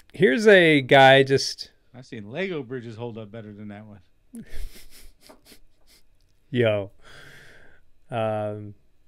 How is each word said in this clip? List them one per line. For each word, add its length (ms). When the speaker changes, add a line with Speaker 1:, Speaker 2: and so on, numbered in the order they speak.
Speaker 1:
here's 340
a 340
guy 420
just 480
Speaker 2:
I've 140
seen 240
Lego 320
bridges 340
hold 220
up 140
better 200
than 180
that 180
one. 140
Speaker 1:
<laughs> 140
Yo. 400
Um, 640